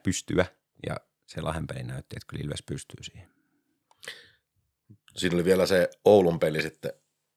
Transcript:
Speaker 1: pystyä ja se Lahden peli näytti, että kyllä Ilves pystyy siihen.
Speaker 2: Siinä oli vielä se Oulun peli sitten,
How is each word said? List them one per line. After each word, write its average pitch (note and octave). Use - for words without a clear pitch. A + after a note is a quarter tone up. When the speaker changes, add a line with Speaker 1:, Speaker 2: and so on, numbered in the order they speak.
Speaker 1:
pystyä F2+
ja -
se -
Lahden D#2
peli B1+
näytti, B1+
että -
kyllä -
Ilves D2
pystyy -
siihen. -
Speaker 2:
Siinä F2
oli F2
vielä F#2
se F2+
Oulun F#2
peli D2+
sitten, -